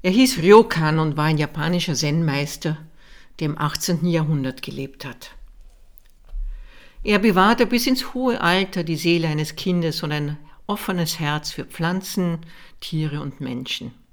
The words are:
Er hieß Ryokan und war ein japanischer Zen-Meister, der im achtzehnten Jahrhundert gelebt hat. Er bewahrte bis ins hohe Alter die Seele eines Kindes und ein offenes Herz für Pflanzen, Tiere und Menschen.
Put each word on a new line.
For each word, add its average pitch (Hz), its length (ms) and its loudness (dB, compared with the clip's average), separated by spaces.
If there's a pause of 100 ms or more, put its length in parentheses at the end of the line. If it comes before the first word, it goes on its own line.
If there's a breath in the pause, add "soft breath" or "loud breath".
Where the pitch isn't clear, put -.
Er 185 80 2
hieß 240 320 4
Ryokan 165 560 8
und 156 180 0
war 151 80 0
ein 156 140 2
japanischer 160 560 -2
Zen-Meister, 151 800 0 (640 soft breath)
der 156 60 -2
im 151 100 -2
achtzehnten 156 500 -2
Jahrhundert 151 540 0
gelebt 135 460 -10
hat. 120 240 -16 (1700 soft breath)
Er 208 180 4
bewahrte 214 440 4
bis 240 220 0
ins 262 260 -2
hohe 254 300 -2
Alter 185 420 0
die 160 120 -2
Seele 165 320 2
eines 151 280 -4
Kindes 170 460 -2
und 151 100 -4
ein 147 240 -4 (300 soft breath)
offenes 185 520 -2
Herz 151 340 -4
für - 120 -8
Pflanzen, 175 760 -4 (400 loud breath)
Tiere 151 420 -4
und 143 180 -10
Menschen. 127 540 -8 (180)